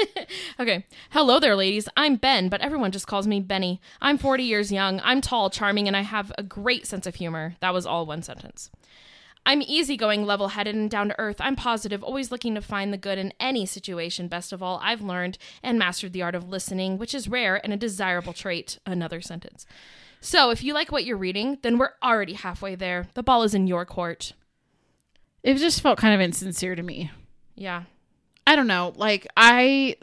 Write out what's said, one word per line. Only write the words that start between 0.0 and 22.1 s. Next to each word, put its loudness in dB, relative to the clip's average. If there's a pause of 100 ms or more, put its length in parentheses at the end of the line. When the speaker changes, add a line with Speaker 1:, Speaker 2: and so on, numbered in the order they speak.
Speaker 1:
<laughs> 2 (540)
Okay. 0 (260)
"Hello 6
there, 6
ladies. 2
I'm 4
Ben, 2
but -2
everyone -2
just -8
calls -2
me 2
Benny. -2 (220)
I'm 4
forty 2
years 0
young. 0
I'm 2
tall, 0
charming, 0
and 0
I 0
have -6
a -8
great -4
sense -8
of -8
humor." -8
That 0
was -2
all -2
one -8
sentence. -18 (760)
"I'm 4
easygoing, 0
level-headed, -2
and -2
down-to-earth. -4
I'm -2
positive, -4
always -6
looking -4
to -6
find -4
the -6
good -4
in -6
any -2
situation. -8
Best -8
of -10
all, -4
I've -2
learned -6 (260)
and 0
mastered -2
the -6
art -2
of -10
listening, -4
which -8
is -6
rare 0
and -4
a -2
desirable -4
trait." -8
Another -6
sentence. -16 (560)
"So 4
if -2
you -2
like -2
what -2
you're -4
reading, -2
then 4
we're 2
already 2